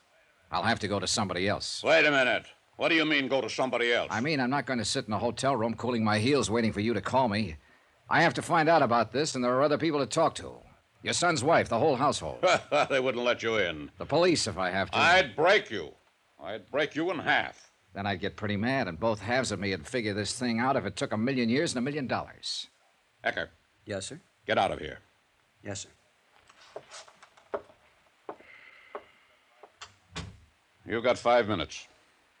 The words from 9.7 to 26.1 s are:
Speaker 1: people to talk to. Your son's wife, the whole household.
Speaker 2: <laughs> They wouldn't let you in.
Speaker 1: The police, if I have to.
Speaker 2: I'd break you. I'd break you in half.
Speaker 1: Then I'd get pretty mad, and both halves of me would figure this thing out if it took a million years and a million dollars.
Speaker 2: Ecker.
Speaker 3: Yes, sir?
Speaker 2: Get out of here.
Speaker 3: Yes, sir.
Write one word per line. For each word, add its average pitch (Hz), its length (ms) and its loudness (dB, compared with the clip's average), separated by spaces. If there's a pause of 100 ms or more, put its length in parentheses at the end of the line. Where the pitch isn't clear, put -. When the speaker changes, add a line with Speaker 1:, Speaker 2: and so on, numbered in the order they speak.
Speaker 1:
people 147 220 0
to 127 60 -2
talk 147 300 0
to. - 160 -12 (500)
Your 113 120 -2
son's 160 280 2
wife, 135 260 4
the 117 100 0
whole 143 180 2
household. 120 480 -2 (260)
Speaker 2:
<laughs> 143 180 2
They 135 120 0
wouldn't 123 240 -2
let 117 180 0
you 113 140 0
in. 82 420 -2
Speaker 1:
The 87 80 -10
police, 160 400 2
if 92 100 -6
I 90 140 -2
have 92 220 -2
to. 110 60 0
Speaker 2:
I'd 160 360 4
break 185 360 2
you. 85 200 -8 (500)
I'd 98 300 -10
break 147 240 -2
you 165 160 -2
in 170 80 -4
half. 113 520 -2 (240)
Speaker 1:
Then 101 120 -6
I'd 98 140 -2
get 95 160 -6
pretty 104 200 -4
mad, 120 320 -2
and 80 100 -8
both 107 220 0
halves 120 320 -2
of 90 80 -4
me 98 100 -2
would 87 160 -4
figure 107 280 -4
this 101 240 -4
thing 117 220 -2
out 131 160 2
if 110 100 -2
it 98 100 -8
took 135 160 -4
a 110 40 -2
million 123 320 0
years 143 240 0
and 123 60 -6
a 117 40 -2
million 143 240 -4
dollars. - 600 -6 (560)
Speaker 2:
Ecker. 90 240 -4 (360)
Speaker 3:
Yes, 98 220 -6
sir? 147 140 -14 (260)
Speaker 2:
Get - 120 2
out 95 120 4
of 76 80 -6
here. 67 220 -10 (640)
Speaker 3:
Yes, 101 180 -10
sir. - 80 -16 (4000)